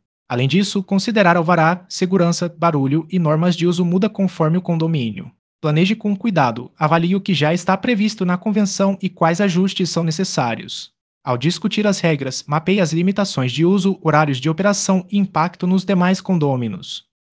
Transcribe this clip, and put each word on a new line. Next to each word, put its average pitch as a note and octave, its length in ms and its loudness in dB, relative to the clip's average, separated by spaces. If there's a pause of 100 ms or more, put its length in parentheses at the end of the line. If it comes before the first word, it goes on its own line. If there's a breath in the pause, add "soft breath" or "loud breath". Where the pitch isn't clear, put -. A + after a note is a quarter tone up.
(280)
Além B2+ 200 0
disso, F#3+ 340 0
considerar F#3+ 560 2
alvará, E3+ 500 2
segurança, F3 580 0 (120)
barulho D#3 520 0
e F#3 80 0
normas E3 380 2
de E3+ 100 0
uso F3 180 2
muda F#3+ 260 2
conforme F3+ 480 0
o F3+ 40 -2
condomínio. D#3+ 680 -2 (280)
Planeje E3 360 2
com G#3 200 -2
cuidado, C3 640 -2
avalie E3+ 400 2
o F#3+ 40 0
que G3 120 -2
já D3+ 220 2
está F#3 240 0
previsto G#3+ 480 -2
na F3+ 100 2
convenção G3 640 0
e F#3+ 80 -4
quais E3+ 320 0
ajustes F#3 480 0
são E3 140 -2
necessários. D#3 920 -4 (300)
Ao B2 160 -2
discutir F#3+ 480 -2
as G3 140 0
regras, C#3 460 -2
mapeie D#3+ 340 0
as D#3+ 120 0
limitações F3 580 0
de C#3+ 140 0
uso, F#3+ 380 2
horários D3 360 2
de D3 120 -2
operação F#3+ 600 0
e G3+ 60 -2
impacto F3+ 500 -2
nos F#3 160 2
demais F#3 380 2
condôminos. C3 840 -2 (280)